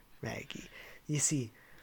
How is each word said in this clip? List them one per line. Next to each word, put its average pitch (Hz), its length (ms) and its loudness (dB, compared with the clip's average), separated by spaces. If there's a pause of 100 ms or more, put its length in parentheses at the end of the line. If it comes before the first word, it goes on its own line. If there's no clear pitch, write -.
(220)
Maggie. - 480 -6 (380)
You 147 120 4
see, 131 320 4 (320)